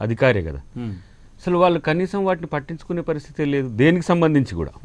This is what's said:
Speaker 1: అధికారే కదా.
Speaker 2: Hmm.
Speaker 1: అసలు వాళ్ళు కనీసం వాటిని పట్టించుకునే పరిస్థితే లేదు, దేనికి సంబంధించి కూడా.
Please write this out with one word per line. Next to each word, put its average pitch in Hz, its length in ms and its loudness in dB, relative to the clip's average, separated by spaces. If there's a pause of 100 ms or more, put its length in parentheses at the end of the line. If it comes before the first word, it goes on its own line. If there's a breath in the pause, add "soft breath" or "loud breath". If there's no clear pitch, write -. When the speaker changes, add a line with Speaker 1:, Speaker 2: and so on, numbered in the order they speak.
Speaker 1:
అధికారే 113 420 2
కదా. 73 180 -8 (180)
Speaker 2:
Hmm. 120 120 -8 (460 soft breath)
Speaker 1:
అసలు 180 220 -2
వాళ్ళు 175 220 4
కనీసం 180 440 -2
వాటిని 175 220 -2
పట్టించుకునే 160 560 -8
పరిస్థితే 151 420 -6
లేదు, 139 240 -2
దేనికి 147 380 2
సంబంధించి 160 480 2
కూడా. 82 160 -4 (140)